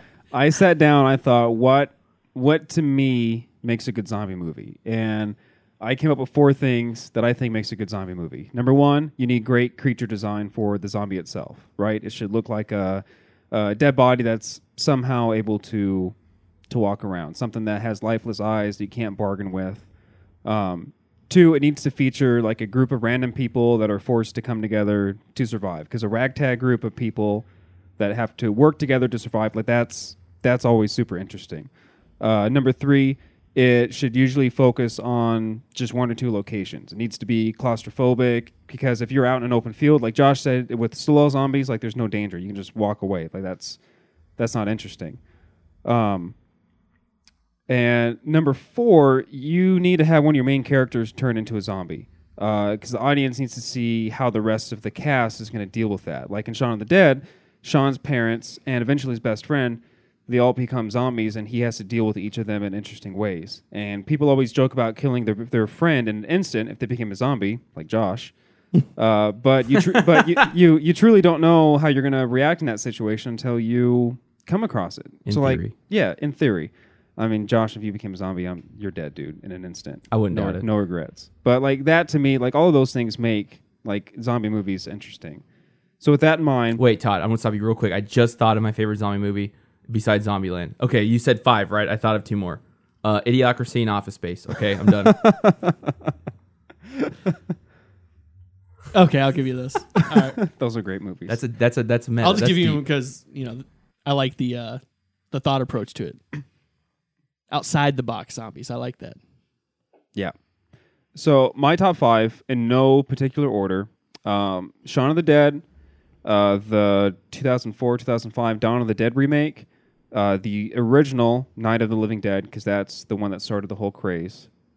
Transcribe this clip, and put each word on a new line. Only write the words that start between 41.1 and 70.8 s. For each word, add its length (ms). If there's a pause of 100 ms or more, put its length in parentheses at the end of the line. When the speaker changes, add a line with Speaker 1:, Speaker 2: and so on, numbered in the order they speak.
Speaker 1:
zombies, 400
like, 100
there's 160
no 100
danger. 300
You 120
can 80
just 200
walk 240
away. 320
Like, 100
that's, 360 (580)
that's 180
not 140
interesting. 480 (720)
Um, 480 (1300)
and 560
number 300
four, 760
you 500
need 180
to 60
have 180
one 120
of 20
your 80
main 180
characters 500
turn 240
into 200
a 40
zombie, 480 (300)
uh, 380
'cause 140
the 100
audience 400
needs 140
to 60
see 500
how 200
the 120
rest 300
of 100
the 80
cast 500
is 100
gonna 160
deal 220
with 160
that. 260
Like 160
in 80
Shaun 200
of 40
the 60
Dead, 380 (400)
Sean's 360
parents 680
and 160
eventually 300
his 80
best 240
friend 360 (480)
they 100
all 140
become 380
zombies, 460
and 120
he 120
has 180
to 60
deal 220
with 100
each 220
of 80
them 160
in 120
interesting 400
ways. 560
And 360
people 220
always 240
joke 200
about 240
killing 280
their, 100
their 320
friend 420
in 100
an 60
instant 460
if 80
they 80
became 260
a 20
zombie, 460 (140)
like 120
Josh. 520
Speaker 2:
<laughs> 40 (560)
Speaker 1:
Uh, 340
but 380
you 100
tr-, 200
Speaker 2:
<laughs> 60
Speaker 1:
but 220
you, 60 (180)
you, 260
you 140